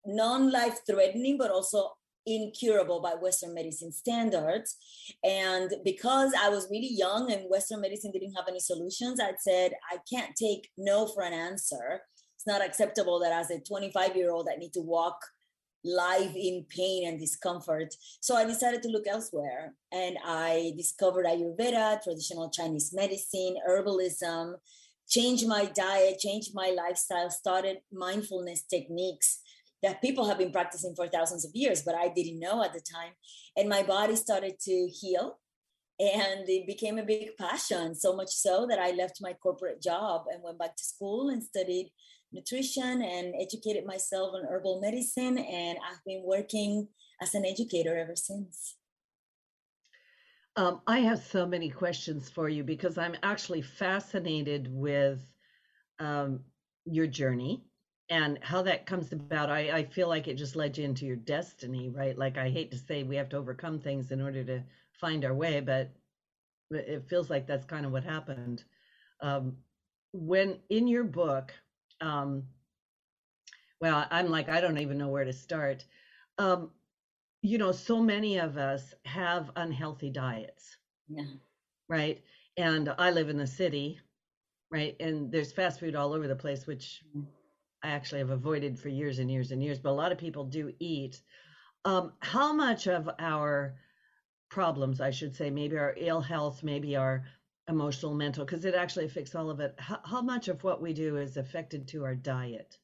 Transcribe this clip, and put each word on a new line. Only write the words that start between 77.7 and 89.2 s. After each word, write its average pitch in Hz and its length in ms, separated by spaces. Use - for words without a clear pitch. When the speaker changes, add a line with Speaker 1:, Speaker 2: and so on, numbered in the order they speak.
Speaker 2:
so 226 280
many 208 380
of 151 180
us 139 380
have 170 520
unhealthy 151 540
diets, 127 640
Speaker 1:
Yeah. 151 160
Speaker 2:
right? 156 340
And 156 420
I 180 120
live 165 180
in 147 80
the 143 100
city, 147 540
right? 151 300
And 151 300
there's 147 220
fast 180 280
food 160 140
all 143 180
over 156 160
the 131 80
place, 135 300
which - 360
Speaker 1:
Mm. 143 100
Speaker 2:
I 151 60
actually 143 300
have 131 100
avoided 139 480
for 147 100
years 139 300
and 127 120